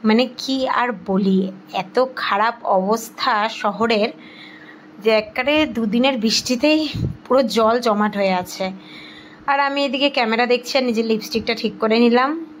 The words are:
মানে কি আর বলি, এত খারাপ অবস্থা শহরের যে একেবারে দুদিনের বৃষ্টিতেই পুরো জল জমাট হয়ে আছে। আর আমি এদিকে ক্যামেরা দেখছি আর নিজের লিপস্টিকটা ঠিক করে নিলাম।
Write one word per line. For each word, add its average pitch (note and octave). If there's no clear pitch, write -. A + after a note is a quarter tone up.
মানে A3
কি C4+
আর B3
বলি, F#3+
এত F#3
খারাপ A3
অবস্থা A3+
শহরের G#3+
যে A3
একেবারে -
দুদিনের A#3+
বৃষ্টিতেই B3+
পুরো B3+
জল A3+
জমাট G#3
হয়ে G3
আছে। F3+
আর C#4
আমি C#4
এদিকে C4+
ক্যামেরা A#3
দেখছি A#3+
আর C4
নিজের A3+
লিপস্টিকটা A3
ঠিক G#3
করে A3+
নিলাম। A#3+